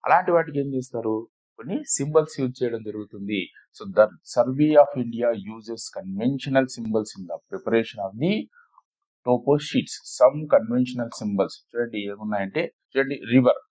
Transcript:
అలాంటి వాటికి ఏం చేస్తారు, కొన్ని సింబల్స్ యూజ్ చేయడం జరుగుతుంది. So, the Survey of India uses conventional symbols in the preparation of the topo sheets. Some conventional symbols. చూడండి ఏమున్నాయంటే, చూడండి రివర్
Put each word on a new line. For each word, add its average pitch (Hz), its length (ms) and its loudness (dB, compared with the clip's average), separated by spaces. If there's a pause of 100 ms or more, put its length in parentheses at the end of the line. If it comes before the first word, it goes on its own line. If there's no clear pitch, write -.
అలాంటి 175 300 4
వాటికి 156 280 2
ఏం 139 140 -4
చేస్తారు, 113 380 -2 (420)
కొన్ని 151 200 -8 (200)
సింబల్స్ 151 420 0
యూజ్ 127 200 -2
చేయడం 117 280 -2
జరుగుతుంది. 101 540 -6 (360)
So, 110 60 -14 (140)
the 107 80 10 (280)
Survey 135 380 2 (100)
of 135 80 8 (140)
India 117 240 -2 (280)
uses 113 260 -10 (160)
conventional 127 680 0 (100)
symbols 110 420 -2
in 95 120 -12
the 82 80 -8 (120)
preparation 110 560 -2
of 95 60 -8 (120)
the 190 100 0 (920)
topo 123 280 2 (140)
sheets. - 260 -2 (240)
Some 135 200 6 (180)
conventional 120 540 0 (100)
symbols. 101 340 0 (160)
చూడండి 117 300 -6 (120)
ఏమున్నాయంటే, 104 520 -4 (280)
చూడండి 135 260 -2 (160)
రివర్ 123 360 2